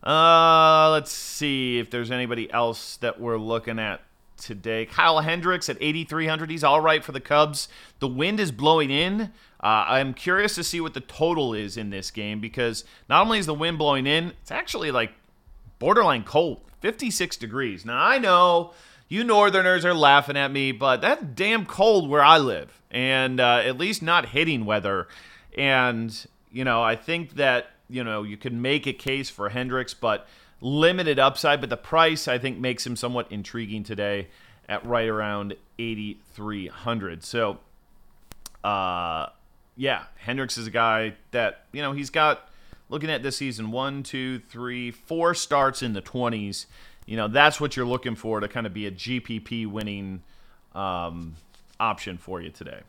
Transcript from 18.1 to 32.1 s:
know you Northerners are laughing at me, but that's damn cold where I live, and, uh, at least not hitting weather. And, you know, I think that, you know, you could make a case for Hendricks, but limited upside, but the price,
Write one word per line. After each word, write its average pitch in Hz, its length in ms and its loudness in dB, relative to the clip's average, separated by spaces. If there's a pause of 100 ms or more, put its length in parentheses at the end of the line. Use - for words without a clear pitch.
know 180 560 4 (360)
you 208 140 -2
Northerners 190 640 4
are 180 80 4
laughing 143 460 6
at 139 120 0
me, 135 220 -2
but 127 300 2
that's 294 200 0
damn 190 440 -2
cold 196 420 4
where 143 160 6
I 160 140 10
live, 110 420 -2 (100)
and, 131 480 0
uh, 120 240 6
at 127 140 0
least 180 240 -4
not 165 300 0
hitting 143 340 0
weather. 101 420 -2 (520)
And, 123 680 0 (240)
you 131 140 -8
know, 117 180 2
I 113 140 2
think 165 380 -8
that, 127 380 0 (180)
you 123 120 -6
know, 107 200 -6
you 104 160 -10
could 123 160 -8
make 131 320 -2
a 131 80 -4
case 139 340 -6
for - 220 -8
Hendricks, 127 420 -6
but 107 340 -4 (360)
limited 156 560 2
upside, 139 420 2
but 131 80 -8
the 117 80 -2
price, 160 520 2